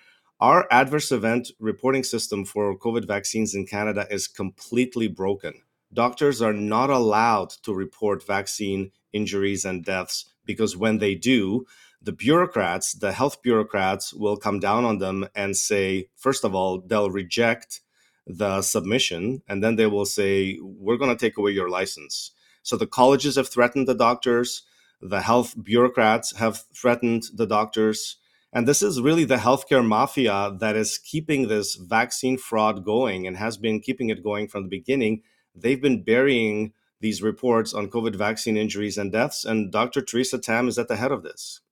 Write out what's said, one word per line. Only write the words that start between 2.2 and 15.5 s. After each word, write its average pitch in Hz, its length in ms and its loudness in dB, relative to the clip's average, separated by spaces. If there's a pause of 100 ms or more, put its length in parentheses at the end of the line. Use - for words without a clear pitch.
for 101 340 -2
covid 117 300 -4
vaccines 101 480 -2
in 95 100 -4
Canada 104 460 -4
is 98 160 -4
completely 117 800 -4
broken. 95 460 -4 (400)
Doctors 123 480 0
are 110 100 2
not 107 380 0
allowed 113 640 2 (120)
to 107 100 -6
report 95 520 -4
vaccine 98 640 -4 (220)
injuries 98 500 -2
and 92 220 -6
deaths, 92 400 -6 (200)
because 104 300 -4
when 110 220 0
they 104 180 0
do, 113 500 0 (360)
the 107 120 -8
bureaucrats, 117 800 0
the 101 180 -4
health 131 300 -2
bureaucrats, 104 720 0
will 104 240 -2
come 101 220 -2
down 104 260 2
on 110 140 0
them 95 360 -4
and 98 200 -4